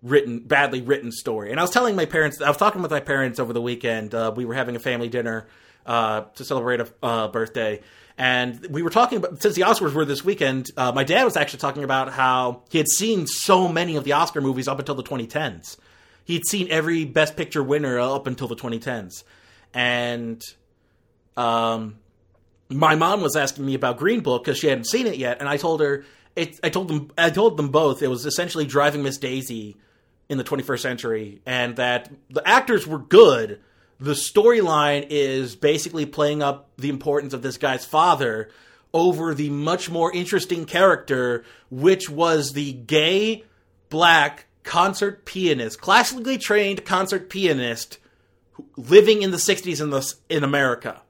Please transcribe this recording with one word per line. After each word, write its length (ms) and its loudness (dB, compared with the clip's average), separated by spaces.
written, 380 2
badly 400 2
written 320 -2
story. 380 -8
And 100 -4
I 20 2
was 80 0
telling 260 2
my 100 0
parents, 340 0
I 80 0
was 80 2
talking 240 2
with 100 -4
my 100 -2
parents 380 -2
over 140 -2
the 80 -2
weekend. 540 -4
Uh, 200 -2
we 120 -6
were 80 -6
having 200 -4
a 60 -8
family 280 -4
dinner, 380 -6
uh, 380 0
to 80 -14
celebrate 360 -2
a, 80 -4
uh, 260 -2
birthday. 540 -4
And 540 -2
we 120 -6
were 80 -2
talking 280 2
about, 240 -6
since 120 2
the 80 0
Oscars 300 2
were 140 0
this 180 -4
weekend, 520 -2
uh, 160 0
my 120 0
dad 200 2
was 120 0
actually 220 -2
talking 260 -6
about 260 -2
how 600 0
he 80 0
had 100 0
seen 380 0
so 420 2
many 280 -2
of 80 -4
the 80 0
Oscar 280 0
movies 280 -2
up 100 -4
until 160 -6
the 80 -8
twenty 240 -8
tens. 500 -8
He'd 220 -4
seen 240 -2
every 340 0
Best 320 0
Picture 260 -4
winner 380 0
up 260 -2
until 220 -6
the 80 -8
twenty 220 -8
tens. 440 -10
And, 680 -4
um, 600 -2
my 280 4
mom 240 2
was 160 0
asking 280 -2
me 100 -2
about 240 -2
Green 220 0
Book 240 -2
'cause 140 -2
she 80 0
hadn't 200 0
seen 200 0
it 100 -2
yet. 220 -4
And 100 -6
I 80 0
told 240 -2
her, 240 0
it, 300 -6
I 60 0
told 180 -4
them, 280 -4
I 140 4
told 260 2
them 120 -2
both 340 2
it 60 0
was 180 -4
essentially 400 -4
Driving 380 2
Miss 140 -4
Daisy 580 -8
in 100 -4
the 40 -4
twenty-first 400 -4
century, 640 -6
and 300 -2
that 340 -2
the 180 -2
actors 380 4
were 120 -6
good. 600 8
The 140 -4
storyline 960 2
is 480 -2
basically 480 0
playing 380 -2
up 340 -4
the 140 -6
importance 420 -4
of 80 -8
this 160 -8
guy's 300 -2
father 640 0
over 400 0
the 160 -4
much 400 -4
more 240 0
interesting 540 -2
character, 800 2
which 400 2
was 420 0
the 220 -6
gay 720 0
black 600 4
concert 600 0
pianist, 560 -2
classically 560 0
trained 480 0
concert 460 -2
pianist 680 -2
living 460 8
in 80 0
the 80 -2
sixties 420 -2
in 80 -4
the, 260 -4
in 160 -2
America. 640 0